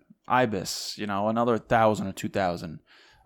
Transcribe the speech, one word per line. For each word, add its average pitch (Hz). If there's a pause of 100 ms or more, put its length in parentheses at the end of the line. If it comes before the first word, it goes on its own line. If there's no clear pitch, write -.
(280)
Ibis, 107
you 104
know, 101
another 117
thousand 107
or 95
two -
thousand. 87 (440)